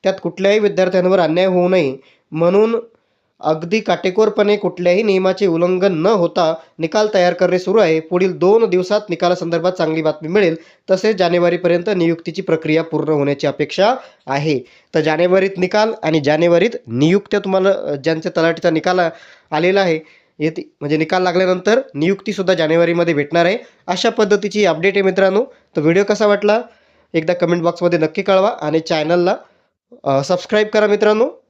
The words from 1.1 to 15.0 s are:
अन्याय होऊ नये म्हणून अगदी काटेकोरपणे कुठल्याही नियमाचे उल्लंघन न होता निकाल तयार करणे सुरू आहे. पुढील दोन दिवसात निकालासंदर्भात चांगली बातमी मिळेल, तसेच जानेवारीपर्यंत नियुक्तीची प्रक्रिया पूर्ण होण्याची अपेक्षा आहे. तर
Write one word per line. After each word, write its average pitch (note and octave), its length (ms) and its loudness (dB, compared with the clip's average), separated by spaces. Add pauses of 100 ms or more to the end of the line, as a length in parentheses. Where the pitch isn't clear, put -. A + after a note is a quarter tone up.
अन्याय E3+ 280 2
होऊ F3+ 220 2
नये D#3 280 0 (360)
म्हणून F#3+ 440 2 (640)
अगदी E3 400 -2
काटेकोरपणे G#3 760 0
कुठल्याही F3+ 460 0
नियमाचे F#3+ 440 0
उल्लंघन F3 520 0
न E3 80 0
होता E3+ 480 2 (240)
निकाल G#3+ 360 0
तयार F3+ 180 4
करणे F3+ 260 0
सुरू G3 220 0
आहे. D#3+ 200 2
पुढील F3+ 380 -2
दोन G3+ 320 4
दिवसात F#3 300 0 (100)
निकालासंदर्भात F3 640 -2
चांगली D#3+ 300 -2
बातमी D#3 260 -2
मिळेल, F3+ 280 2 (340)
तसेच F#3+ 260 0
जानेवारीपर्यंत F3 800 0
नियुक्तीची E3+ 460 -2
प्रक्रिया D#3+ 400 0
पूर्ण D3+ 260 -4
होण्याची C#3+ 380 -2
अपेक्षा E3 480 0 (320)
आहे. C#3+ 340 -2 (340)
तर E3 60 2